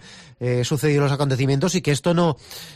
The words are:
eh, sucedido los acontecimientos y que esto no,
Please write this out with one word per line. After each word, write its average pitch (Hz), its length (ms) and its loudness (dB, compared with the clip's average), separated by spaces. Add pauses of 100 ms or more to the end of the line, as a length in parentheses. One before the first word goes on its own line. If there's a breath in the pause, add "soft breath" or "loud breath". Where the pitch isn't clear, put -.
(400 loud breath)
eh, 123 240 0
sucedido 147 380 0
los 143 100 2
acontecimientos 139 640 0
y 180 60 -2
que 147 100 0
esto 175 220 0
no, 165 220 2 (400 loud breath)